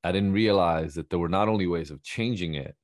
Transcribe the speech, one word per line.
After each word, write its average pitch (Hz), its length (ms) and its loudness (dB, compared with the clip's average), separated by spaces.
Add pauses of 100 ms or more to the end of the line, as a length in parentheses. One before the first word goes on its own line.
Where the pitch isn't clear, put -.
I 87 120 0
didn't 98 180 2
realize 90 640 2
that 80 140 -8
there 90 100 0
were 85 100 0
not 101 200 2
only 101 180 0
ways 82 240 -2
of 73 120 -16
changing 98 520 -4
it 69 280 -8